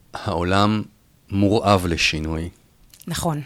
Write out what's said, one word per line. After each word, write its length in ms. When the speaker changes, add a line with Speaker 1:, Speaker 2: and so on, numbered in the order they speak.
Speaker 1:
העולם 680
מורעב 560
לשינוי. 640
Speaker 2:
נכון. 400